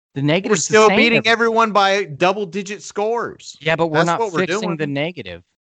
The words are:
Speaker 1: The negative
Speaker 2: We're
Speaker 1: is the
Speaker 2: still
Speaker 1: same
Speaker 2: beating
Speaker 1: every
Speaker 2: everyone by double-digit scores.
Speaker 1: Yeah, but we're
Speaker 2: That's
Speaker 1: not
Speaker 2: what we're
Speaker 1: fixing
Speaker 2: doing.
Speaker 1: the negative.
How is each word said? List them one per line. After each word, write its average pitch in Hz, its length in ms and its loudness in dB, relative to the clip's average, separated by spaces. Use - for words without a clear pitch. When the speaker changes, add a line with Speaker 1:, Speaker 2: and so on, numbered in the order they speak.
Speaker 1:
The 139 60 -6
negative 185 300 0
Speaker 2:
We're 208 40 4
Speaker 1:
is 156 140 -2
the 220 60 2
Speaker 2:
still 220 120 8
Speaker 1:
same 202 100 4
Speaker 2:
beating 233 200 4
Speaker 1:
every 220 140 0
Speaker 2:
everyone 226 420 2
by 196 320 2
double-digit 185 760 -4
scores. 214 800 -6
Speaker 1:
Yeah, 160 160 0
but 165 120 0
we're 156 100 -2
Speaker 2:
That's 170 100 4
Speaker 1:
not 170 140 0
Speaker 2:
what 214 100 -2
we're 160 80 -2
Speaker 1:
fixing 185 300 -2
Speaker 2:
doing. 165 80 -6
Speaker 1:
the 151 100 -6
negative. 139 560 -6